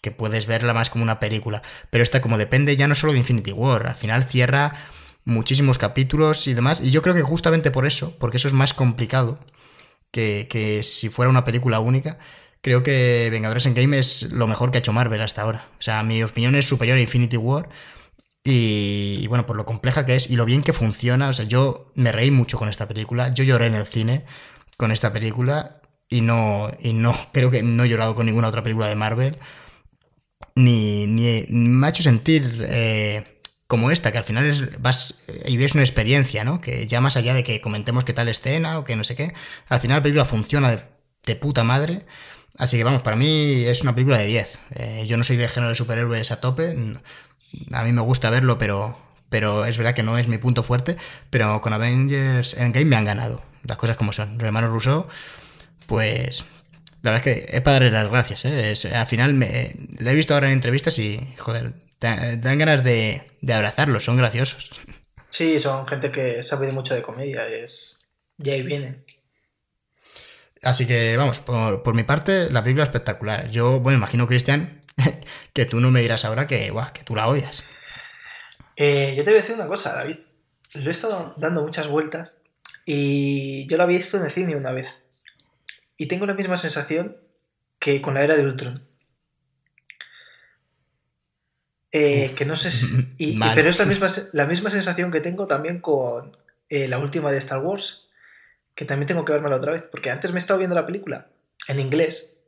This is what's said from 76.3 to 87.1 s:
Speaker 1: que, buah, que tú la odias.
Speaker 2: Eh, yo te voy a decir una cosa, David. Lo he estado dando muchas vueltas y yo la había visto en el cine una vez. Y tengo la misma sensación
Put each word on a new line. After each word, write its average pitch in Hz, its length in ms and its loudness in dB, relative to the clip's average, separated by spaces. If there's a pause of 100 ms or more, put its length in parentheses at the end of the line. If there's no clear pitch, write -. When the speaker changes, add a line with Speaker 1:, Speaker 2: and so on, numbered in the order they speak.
Speaker 1:
que, 104 240 -2
buah, 113 220 -6
que - 100 -18
tú 110 140 -6
la 110 100 0
odias. 135 380 -2 (1120)
Speaker 2:
Eh, 143 400 2
yo 143 80 -2
te 202 60 2
voy 214 80 8
a - 20 2
decir 226 140 -6
una 202 120 -8
cosa, - 260 -4
David. 135 260 -10 (560)
Lo 143 140 -6
he - 40 -2
estado 185 440 -6
dando 156 260 -2
muchas 151 260 -6
vueltas 156 480 -6 (480)
y 139 840 -4
yo 160 80 -2
la 170 80 2
había 175 140 2
visto 180 180 -4
en 185 80 -2
el 147 80 -4
cine 175 240 -4
una 135 160 -6
vez. 131 280 -10 (1000)
Y 151 100 -8
tengo 185 180 -4
la 196 80 -4
misma 185 220 -4
sensación 160 640 -4 (600)